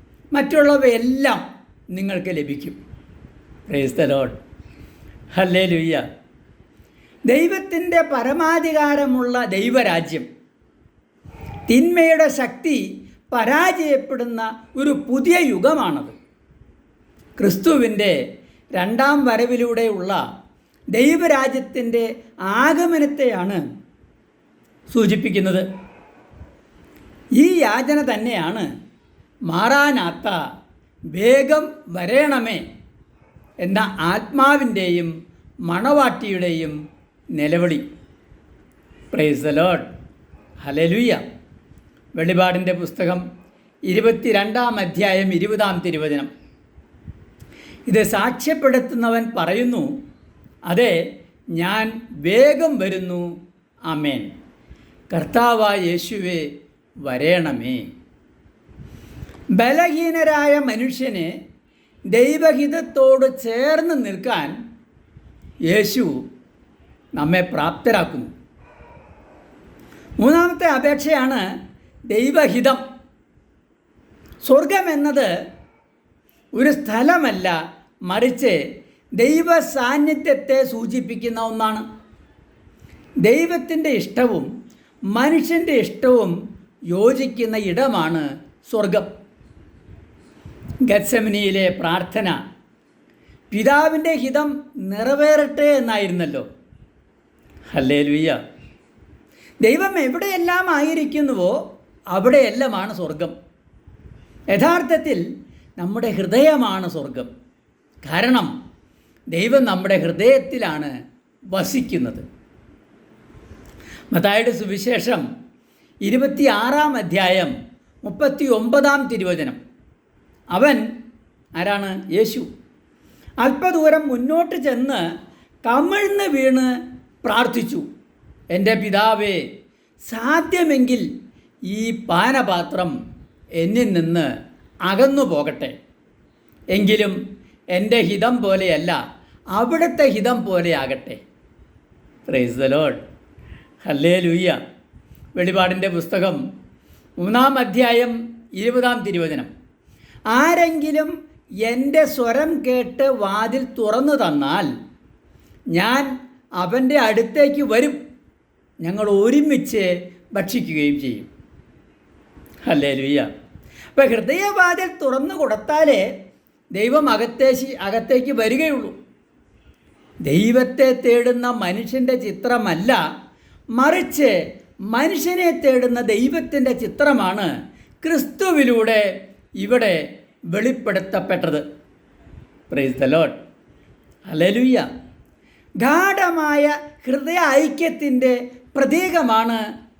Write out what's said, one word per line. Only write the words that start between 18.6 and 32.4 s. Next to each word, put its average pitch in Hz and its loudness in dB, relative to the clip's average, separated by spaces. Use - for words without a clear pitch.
രണ്ടാം 254 0
വരവിലൂടെയുള്ള 226 0
ദൈവരാജ്യത്തിൻ്റെ 262 0
ആഗമനത്തെയാണ് 262 0
സൂചിപ്പിക്കുന്നത്. 190 0
ഈ 269 8
യാചന 254 2
തന്നെയാണ് 208 -4
"മാറാനാത്ത, 214 0
വേഗം 254 2
വരേണമേ" 226 0